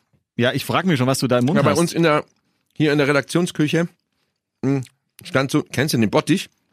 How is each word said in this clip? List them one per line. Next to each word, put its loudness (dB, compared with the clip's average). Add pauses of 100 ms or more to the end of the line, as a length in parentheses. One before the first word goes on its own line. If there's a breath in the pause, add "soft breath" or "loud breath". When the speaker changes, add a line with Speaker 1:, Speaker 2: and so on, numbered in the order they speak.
(360)
Speaker 1:
Ja, 2
ich -6
frag -2
mich 2
schon, 0
was 0
du -2
da 2
im 0
Mund 0
Speaker 2:
Ja, 2
bei 2
Speaker 1:
hast. 2
Speaker 2:
uns -2
in 0
der, 2 (500)
hier 0
in 2
der 2
Redaktionsküche, 0 (760)
hm, -2 (420)
stand -2
so, 0
kennst -2
du 0
den 2
Bottich? -2 (240)